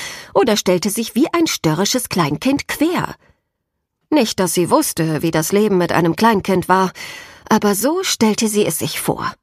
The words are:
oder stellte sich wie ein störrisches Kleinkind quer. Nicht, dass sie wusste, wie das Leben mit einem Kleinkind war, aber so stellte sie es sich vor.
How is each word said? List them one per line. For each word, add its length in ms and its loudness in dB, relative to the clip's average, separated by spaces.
oder 240 2
stellte 320 0
sich 240 -4
wie 180 2
ein 140 2
störrisches 640 -2
Kleinkind 580 -2
quer. 480 -2
Nicht, 320 2
dass 120 0
sie 160 2
wusste, 520 0
wie 100 0
das 220 0
Leben 240 4
mit 160 0
einem 240 2
Kleinkind 500 2
war, 240 2
aber 280 2
so 280 0
stellte 440 0
sie 180 0
es 140 -4
sich 200 -6
vor. 440 -4